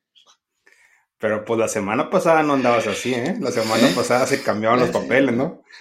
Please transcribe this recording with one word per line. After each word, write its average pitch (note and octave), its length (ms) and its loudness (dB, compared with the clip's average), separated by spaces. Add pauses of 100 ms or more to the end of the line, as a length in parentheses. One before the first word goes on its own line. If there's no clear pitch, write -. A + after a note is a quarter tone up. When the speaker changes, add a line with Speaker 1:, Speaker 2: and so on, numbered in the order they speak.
(1200)
Speaker 1:
Pero, G#2+ 260 -2
pues, A2+ 120 -2
la G#2+ 120 0
semana A2 400 -2
pasada E3 340 2
no D3 100 0
andabas A#2+ 320 2
así, G#2+ 280 -4
¿eh? C3 260 -4
La C3+ 120 -4
semana A2 360 2
Speaker 2:
¿Eh? - 80 2
Speaker 1:
pasada B2+ 320 2
se C3+ 160 -2
cambiaban A2 380 0
los A#2 80 2
Speaker 2:
Sí. - 40 -6
Speaker 1:
papeles, B2 400 0
¿no? C3+ 300 -4 (180)